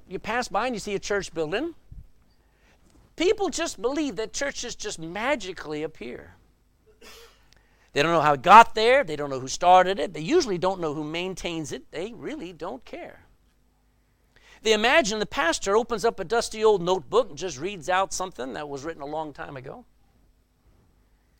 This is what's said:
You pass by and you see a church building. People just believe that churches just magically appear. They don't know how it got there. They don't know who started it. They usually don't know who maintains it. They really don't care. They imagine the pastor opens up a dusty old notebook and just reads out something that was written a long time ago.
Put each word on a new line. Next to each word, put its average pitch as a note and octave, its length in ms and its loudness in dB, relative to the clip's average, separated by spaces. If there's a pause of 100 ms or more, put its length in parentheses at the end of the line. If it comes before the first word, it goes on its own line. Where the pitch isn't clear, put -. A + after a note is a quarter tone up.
You F3+ 120 -10
pass A#3 280 -4
by G3+ 200 -2
and B3+ 100 -4
you - 20 -6
see G3+ 160 -6
a F#3+ 40 -2
church G3+ 340 -4
building. F#3 420 -4 (1400)
People F#4+ 320 0
just D4+ 320 -6
believe C4+ 360 -2
that A3 180 -8
churches C4 400 -6
just - 240 -10
magically F3+ 840 -6
appear. G#3 500 -12 (1600)
They C#3 80 2
don't E3 100 2
know E3 80 4
how D3 140 4
it C3 80 -6
got G#3 320 12
there. A#3+ 280 4
They D#3+ 140 -6
don't C#3+ 140 -6
know C3+ 100 -4
who C3 80 -10
started F3+ 500 6
it. - 140 -4
They D3+ 80 -10
usually A3 380 0
don't F#3 200 -2
know D#3+ 140 -2
who D3+ 100 -6
maintains E3 680 -6
it. A#3+ 200 -14
They F#3 200 -10
really F#3 400 -12
don't F#3 320 -12
care. - 360 -16 (1400)
They A3 140 2
imagine A3+ 440 2
the G#3+ 60 -2
pastor D4 500 -2
opens A3 300 0
up G#3+ 160 0
a F#3 40 -6
dusty A3 380 -4
old G#3+ 200 6
notebook F#3 480 0
and C#3 80 -16
just D#3 200 -8
reads E3 300 -8
out F#3 240 2
something A3 400 -8
that D3+ 160 -8
was C#3 160 -10
written D#3 160 -10
a C#3 60 -10
long D3+ 260 -8
time D3+ 240 -14
ago. C3+ 300 -16 (1500)